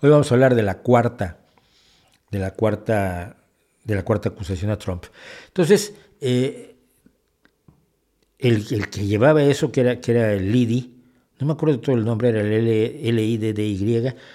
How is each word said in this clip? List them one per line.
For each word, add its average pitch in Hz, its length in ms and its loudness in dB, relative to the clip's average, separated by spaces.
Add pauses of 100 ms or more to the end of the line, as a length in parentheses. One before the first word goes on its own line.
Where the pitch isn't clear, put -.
hoy 143 100 6
vamos 147 200 6
a 123 40 4
hablar 127 200 6
de 113 80 2
la 95 160 -2
cuarta, 120 600 0 (920)
de 101 80 -6
la 95 140 -4
cuarta, 104 840 -2 (480)
de 107 100 -2
la 95 100 -4
cuarta 104 260 -2
acusación 95 420 -6
a 101 60 -6
Trump. 90 260 -8 (420)
Entonces, - 480 0 (260)
eh, 127 540 -4 (1700)
el, 113 300 2
el 104 180 -4
que 101 180 -6
llevaba 139 380 4
eso, 139 260 2
que 135 120 0
era, 123 180 0
que - 100 -4
era 113 220 2
el 98 180 -2
Liddy, 123 460 0 (420)
no 135 80 -4
me 156 80 -2
acuerdo 151 260 0
todo 135 160 0
el 110 80 0
nombre, 117 240 0
era 110 140 0
el 104 100 0
L, 113 560 0
L 113 140 0
I 110 160 -2
D 110 160 -2
D 107 120 -4
Y, 117 460 -2 (220)